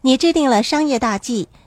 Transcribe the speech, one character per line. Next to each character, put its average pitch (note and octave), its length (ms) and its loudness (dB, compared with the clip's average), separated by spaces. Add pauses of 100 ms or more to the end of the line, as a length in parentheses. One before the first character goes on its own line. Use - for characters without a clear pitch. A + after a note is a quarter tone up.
你 C4 100 4
制 E4+ 160 0
定 D4+ 160 0
了 G#3 140 2
商 D4+ 240 -2
业 B3 140 -2
大 G#3+ 180 -2
计， A3 300 -6 (180)